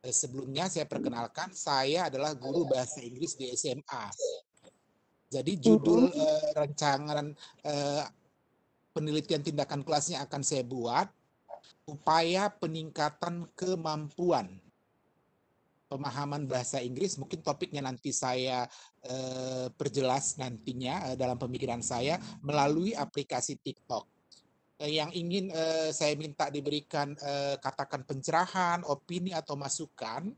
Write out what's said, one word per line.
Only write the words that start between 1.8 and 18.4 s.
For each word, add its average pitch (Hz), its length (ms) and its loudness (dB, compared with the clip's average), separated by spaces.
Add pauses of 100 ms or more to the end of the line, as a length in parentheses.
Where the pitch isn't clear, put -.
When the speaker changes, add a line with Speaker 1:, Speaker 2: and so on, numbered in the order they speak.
Speaker 1:
adalah 143 240 -2
guru 139 320 0
bahasa 127 380 0
Inggris 127 340 -6
di 127 140 -6
S 131 180 -2
M 135 220 -4
A. 107 180 -6 (1160)
Jadi 139 320 -2
judul, 226 520 8
Speaker 2:
Mm-hmm. 294 120 0
Speaker 1:
eh, 156 320 4
rancangan, 147 720 0 (400)
eh, 143 380 0 (920)
penelitian 151 480 0
tindakan 147 400 -2
kelasnya 147 440 0
akan 143 160 -4
saya 135 240 0
buat, 127 400 2 (800)
upaya 165 640 4
peningkatan 160 1040 -4
kemampuan 156 960 0 (1400)
pemahaman 139 640 -4
bahasa 127 320 -2
Inggris. 127 320 -2
Mungkin - 320 -8
topiknya 151 320 -2
nanti 131 320 -4
saya, 127 560 0 (400)